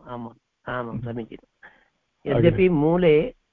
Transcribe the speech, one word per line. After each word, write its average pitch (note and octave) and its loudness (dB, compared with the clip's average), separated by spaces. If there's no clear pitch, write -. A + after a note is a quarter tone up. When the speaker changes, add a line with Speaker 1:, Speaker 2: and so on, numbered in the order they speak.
Speaker 1:
आम्, A#2+ -14
आम्, - -14
आम्, B2 -10
Speaker 2:
हम्म। A#2 -10
Speaker 1:
समीचीनम्। - -16
Speaker 2:
अग्रे। A#2 4
Speaker 1:
यद्यपि F#3 2
मूले D#3+ 2